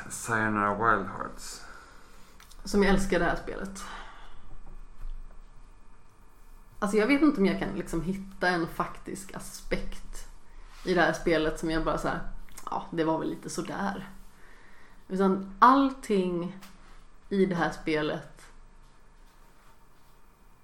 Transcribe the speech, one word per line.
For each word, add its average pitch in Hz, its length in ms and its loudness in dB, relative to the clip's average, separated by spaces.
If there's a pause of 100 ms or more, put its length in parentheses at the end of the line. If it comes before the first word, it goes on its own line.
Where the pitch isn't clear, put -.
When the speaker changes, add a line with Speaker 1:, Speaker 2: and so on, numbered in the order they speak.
(100)
Speaker 1:
Sayonara 107 640 2
Wild 104 340 2
Hearts. - 560 -10 (1000)
Speaker 2:
Som 202 180 4
jag 196 120 8
älskar 190 240 4
det 175 60 4
här 156 120 2
spelet. - 480 -8 (3000)
Alltså, 202 180 2
jag 214 100 6
vet 285 160 6
inte 294 180 6
om 196 60 8
jag 170 120 4
kan - 160 -2
liksom - 280 -2
hitta 180 460 -2
en 170 180 2
faktisk - 680 -8
aspekt - 960 -6 (560)
i 185 100 2
det 175 60 4
här 160 120 4
spelet 156 480 2
som 160 100 -2
jag 160 140 2
bara 151 140 0
så 156 100 -2
här, 170 120 -2 (500)
"Ja, - 200 -4
det 165 140 0
var 160 140 2
väl 156 100 -2
lite 165 220 -8
sådär." 196 580 -4 (1000)
Utan 190 500 2
allting 202 1000 4 (720)
i 190 180 6
det 175 80 0
här 160 160 2
spelet 156 760 -2 (2250)